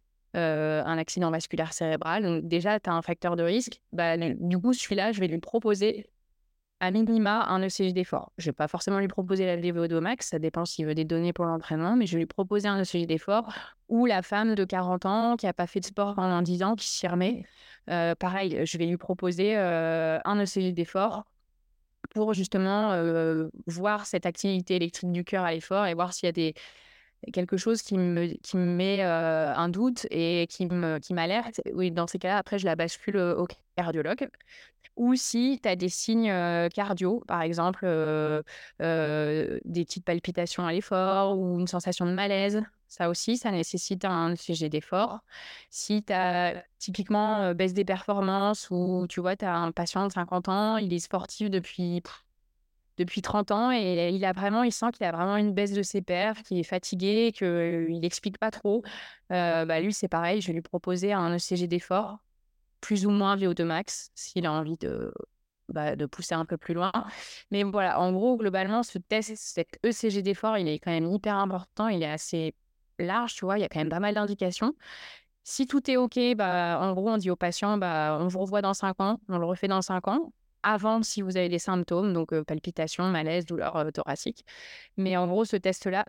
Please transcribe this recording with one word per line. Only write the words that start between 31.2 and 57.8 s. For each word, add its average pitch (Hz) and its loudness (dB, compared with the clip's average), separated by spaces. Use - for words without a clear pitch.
Oui, 185 0
dans 170 0
ces 185 -4
cas-là, 185 0
après, 202 -2
je 190 -2
la 165 2
bascule, 170 -2
euh, 175 2
au 175 0
cardiologue. 165 -2
Ou 240 4
si 254 2
t'as 185 0
des 180 0
signes, 226 2
euh, 175 2
cardio, 196 0
par 170 -2
exemple, 170 0
euh, 156 2
euh, 151 0
des 170 -2
petites - -10
palpitations 175 -2
à 165 -2
l'effort 190 2
ou 180 0
une 180 0
sensation 180 -2
de 175 2
malaise, 202 0
ça - -2
aussi, 226 0
ça 240 -2
nécessite 185 -2
un 170 0
E 175 -2
C - -6
G 156 -2
d'effort. 185 -2
Si - -2
t'as 180 0
typiquement, 208 0
euh, 185 2
baisse 185 2
des 196 2
performances 196 0
ou 180 0
tu 185 -8
vois, 180 0
t'as 190 -2
un 170 0
patient 175 -2
de 196 -2
cinquante 180 -2
ans, 214 2
il 190 0
est 175 0
sportif 196 -4
depuis, 180 -2
pff, - -14
depuis 175 -2
trente 208 0
ans 226 2
et 180 2
il 190 0
a 185 2
vraiment, 202 2
il 240 2
sent 233 0
qu'il - -4
a 170 0
vraiment 180 0
une 208 4
baisse 202 0
de 202 0
ses 196 -2
perfs, 202 -2
qu'il 185 -2
est 170 2
fatigué, 196 0
qu'il 170 0